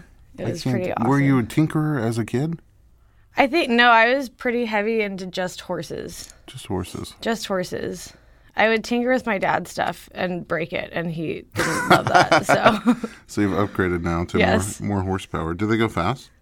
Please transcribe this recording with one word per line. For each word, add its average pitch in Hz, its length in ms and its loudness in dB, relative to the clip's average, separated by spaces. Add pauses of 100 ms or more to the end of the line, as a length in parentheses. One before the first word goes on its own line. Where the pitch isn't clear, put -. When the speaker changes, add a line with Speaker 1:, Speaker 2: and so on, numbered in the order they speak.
(380)
Speaker 1:
It - 80 -8
Speaker 2:
I - 40 -2
Speaker 1:
was 165 140 -8
Speaker 2:
can't 127 180 0
Speaker 1:
pretty 110 100 -4 (140)
Speaker 2:
Were 139 140 4
you 139 180 4
a 123 40 2
Speaker 1:
awesome. 156 260 2
Speaker 2:
tinkerer 151 340 0
as 113 140 -2
a 113 80 0
kid? 156 360 -2 (760)
Speaker 1:
I 277 100 4
think, 302 240 0
no, 240 200 6
I 233 240 6
was 277 160 -2
pretty 240 340 -2
heavy 220 380 0
into 196 240 -6
just 180 360 -6
horses. - 680 -8 (140)
Speaker 2:
Just - 200 -16
horses. - 540 -6
Speaker 1:
Just 220 260 -4
horses. 185 640 -6 (440)
I 214 120 4
would 220 160 0
tinker 240 280 0
with 247 140 0
my 214 120 -2
dad's 165 340 -2
stuff - 420 -4
and 180 320 -4
break 165 260 -4
it, - 200 -6
and 170 180 -4
he 156 340 -6 (120)
didn't 160 320 -2
love - 180 4
that, 165 400 4
Speaker 2:
<laughs> - 0 -
Speaker 1:
so. 214 480 4 (320)
Speaker 2:
So - 140 -4
you've 101 100 2
upgraded 90 520 0
now 85 240 0
to - 120 -2
Speaker 1:
Yes. - 420 2
Speaker 2:
more, 101 180 -2
more 95 60 -2
horsepower. 85 500 -4
Do 101 120 -2
they 110 100 2
go 113 120 2
fast? 98 420 -4 (120)